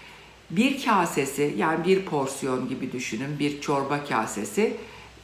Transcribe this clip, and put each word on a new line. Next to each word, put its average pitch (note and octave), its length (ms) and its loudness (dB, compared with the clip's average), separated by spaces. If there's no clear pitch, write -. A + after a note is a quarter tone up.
Bir A3+ 340 2
kasesi, D3+ 760 2
yani E3 260 2
bir F#3+ 200 4
porsiyon C3 640 -2
gibi C3 240 -4
düşünün, B2+ 460 -4
bir C#3+ 220 -2
çorba C#3+ 440 0
kasesi, C3+ 720 0